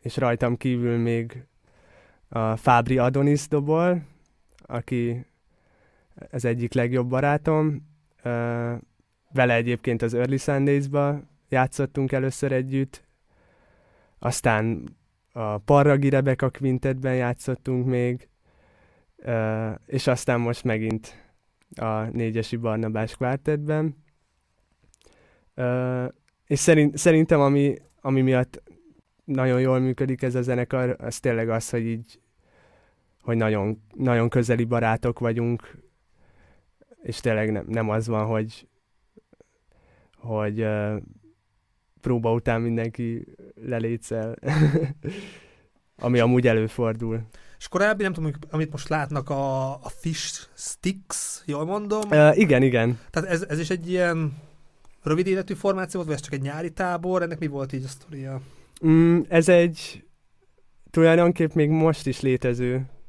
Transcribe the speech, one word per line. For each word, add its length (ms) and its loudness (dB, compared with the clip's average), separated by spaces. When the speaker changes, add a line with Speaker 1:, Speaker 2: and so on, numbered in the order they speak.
Speaker 1:
és 100 -6
rajtam 400 0
kívül 400 0
még 480 -2
a 260 0
Fábri 420 4
Adonis 500 2
dobol, 540 0
aki 680 -6
az 140 -6
egyik 280 -2
legjobb 360 0
barátom. 760 0
Ö, 500 -4
vele 220 4
egyébként 480 0
az 120 -2
Early 240 0
Sundays-ba 840 0
játszottunk 600 0
először 400 -2
együtt, 540 -4
aztán 760 -2
a 260 -6
Parragi 520 4
Rebeka 400 2
Quintetben 680 -2
játszottunk 720 -4
még, 440 -2
ö, 520 -4
és 220 -4
aztán 320 0
most 240 -2
megint 640 -4
a 260 -4
Négyesi 540 -4
Barnabás 600 -4
Quartetben. 800 -2
Ö, 520 -2
és 140 0
szerint-, 380 4
szerintem, 420 6
ami, 360 4
ami 200 2
miatt 400 0
nagyon 320 0
jól 200 2
működik 420 -2
ez 140 -2
a 60 0
zenekar, 580 -2
az 200 -8
tényleg 300 -2
az, 200 -2
hogy 160 -2
így, 340 -8
hogy 160 -2
nagyon, 440 0
nagyon 360 0
közeli 340 0
barátok 560 -2
vagyunk, 580 -4
és 180 -10
tényleg 320 0
nem, 160 -4
nem 220 -2
az 180 -2
van, 180 -2
hogy, 420 -4
hogy, 420 -4
ö, 360 -2
próba 320 0
után 280 0
mindenki 640 -4
lelétszel, 800 -6
<laughs> 880 -16
ami 140 2
amúgy 280 4
előfordul. 760 0
Speaker 2:
És 100 -16
korábbi, 360 0
nem 100 -2
tudom, 180 -4
amit 220 -2
most 180 -10
látnak, 400 -4
a, 440 -2
a 160 -14
Fish 640 -8
Sticks, 920 -8
jól 200 -4
mondom? 360 -2
Speaker 1:
Ö, 220 8
igen, 280 6
igen. 380 2
Speaker 2:
Tehát 200 -4
ez, 120 -2
ez 180 -6
is 100 -6
egy 200 -4
ilyen 440 0
rövid 240 0
életű 260 -2
formáció 460 -2
volt, 60 -4
vagy 120 -2
ez 60 -10
csak 100 -10
egy 80 -6
nyári 300 -6
tábor? 500 -2
Ennek 180 -6
mi 80 -4
volt 260 -6
így 100 -6
a 40 -10
sztoria? 540 -12
Speaker 1:
Mm, 340 8
ez 200 4
egy 540 4
tulajdonképp 640 4
még 160 4
most 380 2
is 140 -4
létező 640 0